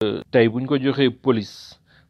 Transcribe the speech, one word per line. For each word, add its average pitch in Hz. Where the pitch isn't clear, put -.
tey 117
buñ 123
ko 143
joxee 131
police, -